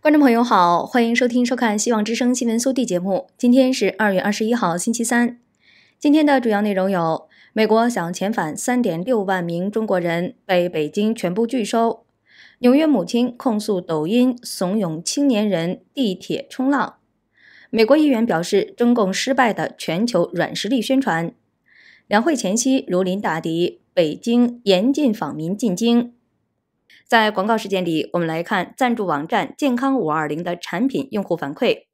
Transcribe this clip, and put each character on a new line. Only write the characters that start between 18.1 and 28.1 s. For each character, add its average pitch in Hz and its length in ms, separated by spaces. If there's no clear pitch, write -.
表 170 160
示 196 360
中 240 160
共 202 200
失 262 200
败 247 180
的 170 260
全 190 300
球 175 260
软 170 220
实 202 140
力 247 120
宣 262 200
传； 170 300
两 208 160
会 320 100
前 202 220
夕 262 320
如 180 160
临 185 160
大 165 220
敌， 170 400
北 156 220
京 240 480
严 202 300
禁 277 200
访 147 220
民 165 220
进 202 180
京。 233 380
在 220 260
广 208 160
告 226 100
时 214 120
间 185 160
里， 160 260